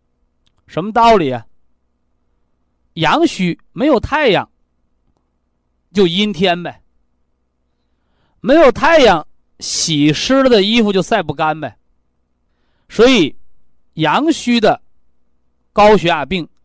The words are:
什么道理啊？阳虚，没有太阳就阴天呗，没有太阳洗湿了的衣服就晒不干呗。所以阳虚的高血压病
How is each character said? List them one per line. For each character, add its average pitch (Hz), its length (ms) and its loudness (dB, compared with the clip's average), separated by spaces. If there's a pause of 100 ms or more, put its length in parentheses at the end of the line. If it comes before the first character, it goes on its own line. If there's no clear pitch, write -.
(680)
什 160 160 -10
么 220 80 -10
道 233 240 4
理 156 160 0
啊？ 123 140 -10 (1500)
阳 170 300 0
虚， 185 320 -2 (140)
没 202 140 -6
有 294 120 2
太 285 320 -2
阳 151 200 -2 (1400)
就 190 120 2
阴 196 280 -2
天 175 280 -2
呗， 156 200 -14 (1600)
没 214 140 0
有 320 140 6
太 311 300 0
阳 190 260 2 (340)
洗 151 520 -2
湿 269 320 0
了 262 60 4
的 226 120 4
衣 226 200 0
服 208 100 0
就 190 100 -2
晒 185 220 -2
不 147 100 -8
干 156 260 -4
呗。 131 180 -12 (1120)
所 233 200 4
以 185 240 2 (600)
阳 165 360 -2
虚 240 300 -2
的 202 220 0 (880)
高 208 240 4
血 170 140 0
压 156 160 -4
病 165 200 -6 (200)